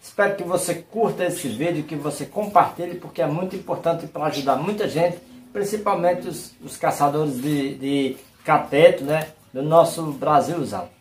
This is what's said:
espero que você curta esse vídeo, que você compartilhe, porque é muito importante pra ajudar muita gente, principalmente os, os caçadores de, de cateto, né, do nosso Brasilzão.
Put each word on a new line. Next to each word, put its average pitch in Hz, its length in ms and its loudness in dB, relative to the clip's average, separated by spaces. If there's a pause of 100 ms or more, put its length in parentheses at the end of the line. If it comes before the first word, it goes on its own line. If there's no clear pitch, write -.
espero - 320 -2
que - 80 -8
você 175 320 -2
curta 202 500 -2
esse 160 220 -4
vídeo, 147 380 -2
que 160 100 -10
você 147 320 -6
compartilhe, 180 680 0
porque - 260 -6
é 131 40 2
muito 185 280 -4
importante 165 540 -4
pra 147 160 -8
ajudar 139 320 0
muita 202 320 -2
gente, 170 300 0 (340)
principalmente 196 760 -2
os, - 260 -12 (120)
os 143 120 -14
caçadores 147 640 0
de, 143 360 -2
de 135 400 -2 (280)
cateto, 151 600 6
né, 156 240 -2 (260)
do 131 80 -6
nosso 160 400 6
Brasilzão. 143 840 0 (120)